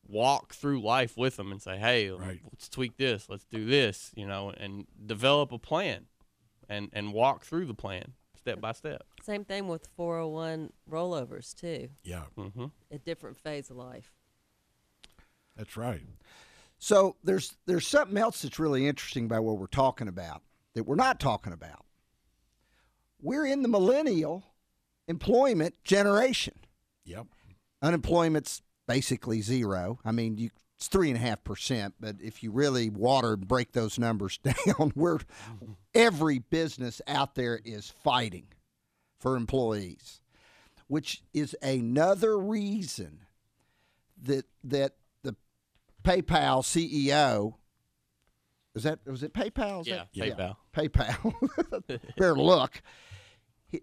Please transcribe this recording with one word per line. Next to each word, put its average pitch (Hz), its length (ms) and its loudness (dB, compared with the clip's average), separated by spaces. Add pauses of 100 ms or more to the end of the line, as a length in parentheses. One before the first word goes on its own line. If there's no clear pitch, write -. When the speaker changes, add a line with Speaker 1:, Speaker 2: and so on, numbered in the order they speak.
Speaker 1:
walk 120 480 0
through 143 280 -2
life 117 340 0
with 127 200 0
them 98 160 -8
and 98 100 -12
say, 95 160 -8
"Hey, 110 320 2
Speaker 2:
Right. 92 340 -10
Speaker 1:
let's - 240 -20
tweak 127 280 -6
this, 123 320 -2
let's 98 160 -14
do 110 220 -8
this," 123 480 2
you 104 120 -10
know, 98 240 -8
and 98 360 -12 (200)
develop 127 460 2
a 117 60 -10
plan 156 480 -4 (640)
and, 104 240 -8
and 104 200 -6
walk 117 320 2
through 170 220 -6
the 117 80 -8
plan 98 380 -10 (240)
step 107 240 -8
by 110 120 -6
step. - 320 -12 (180)
Speaker 3:
Same 208 220 -8
thing 196 240 -8
with 165 180 -8 (100)
four 170 220 -4
oh 165 100 -4
one 160 440 -6 (180)
rollovers, 160 640 -6
too. 143 340 -10 (140)
Speaker 2:
Yeah. 87 220 -10 (120)
Speaker 1:
Mm-hmm. 107 300 -10 (240)
Speaker 3:
A 147 80 -14
different 151 400 -12
phase 147 320 -10
of 123 60 -18
life. 123 360 -18 (1400)
Speaker 2:
That's 107 200 -16
right. 110 260 -6 (760)
Speaker 4:
So 196 460 4
there's, 190 320 -2 (100)
there's 175 200 0
something 208 320 2
else 226 240 0
that's 135 160 -8
really 143 280 2
interesting 135 380 -4
about 113 200 0
what 107 140 -2
we're 95 80 -8
talking 131 420 0
about 85 340 -10 (320)
that 113 100 -4
we're 135 120 0
not 254 240 4
talking 107 340 -2
about. 80 300 -18 (1400)
We're 277 240 -2
in 277 160 2
the 240 60 2
millennial 196 760 4 (640)
employment 196 760 2
generation. 202 680 4 (520)
Speaker 2:
Yep. 101 200 -12 (540)
Speaker 4:
Unemployment's 160 800 2 (260)
basically 120 540 0
zero. 104 640 -2
I 110 80 -2
mean, 113 240 -2
you, 113 140 -4 (260)
it's - 120 -10
three 180 200 4
and 127 80 0
a 113 40 -2
half 113 240 -2
percent, 104 560 -4
but 107 200 -8
if - 220 -12
you 113 80 -6
really 123 400 2
water 117 440 4
and 95 140 -6
break 123 240 0
those 113 260 -2
numbers 110 400 0
<laughs> - 40 -20
down, - 520 2
we're, 160 260 2 (760)
every 160 460 6
business 131 640 -4
out 139 280 0
there 117 300 -2
is 107 240 -12 (140)
fighting 120 460 0 (720)
for 131 160 2
employees, 110 840 -2 (680)
which - 340 -4 (100)
is 147 300 -4
another 151 760 4
reason 196 840 -4 (1000)
that, 131 240 -2 (200)
that 139 280 0 (300)
the 123 140 -6 (680)
PayPal 147 600 4
C 170 240 0 (200)
E 139 60 4
O, 117 420 4 (1160)
is 110 80 -6
that, 151 240 -2
was 131 160 -8
it 151 100 -8
PayPal? 202 500 -4
Is 160 40 -8
Speaker 1:
Yeah, 92 180 -6 (100)
Speaker 4:
that - 0 -
Speaker 1:
PayPal. 95 420 -4 (180)
Speaker 4:
Yeah, 151 140 -2
PayPal. - 1120 -2 (120)
<laughs> - 40 -14
Better 180 200 6
look. 151 460 4 (880)
Hi-, - 100 -8